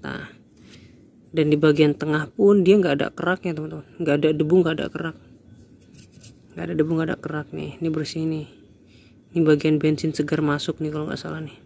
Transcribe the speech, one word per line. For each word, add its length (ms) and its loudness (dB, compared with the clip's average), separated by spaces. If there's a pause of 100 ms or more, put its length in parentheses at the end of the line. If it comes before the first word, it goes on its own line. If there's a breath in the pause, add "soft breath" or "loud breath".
Nah, 240 -12 (1040 loud breath)
dan 160 2
di 80 4
bagian 320 4
tengah 400 -4
pun 320 4
dia 160 6
nggak 240 0
ada 80 -2
keraknya, 400 -4
teman-teman. 320 -10 (160)
Nggak 160 0
ada 160 2
debu, 320 2
nggak 160 0
ada 80 -4
kerak. 300 -8 (1400)
Nggak 160 -8
ada 80 -6
debu, 160 2
nggak 160 0
ada 80 -6
kerak 320 -8
nih. 200 -10 (120)
Ini 80 -2
bersih 320 -6
nih. 240 -6 (880 soft breath)
Ini 80 0
bagian 400 4
bensin 320 0
segar 240 -2
masuk 400 -2
nih 160 -6
kalau 160 -6
nggak 80 -8
salah 240 -12
nih. 220 -16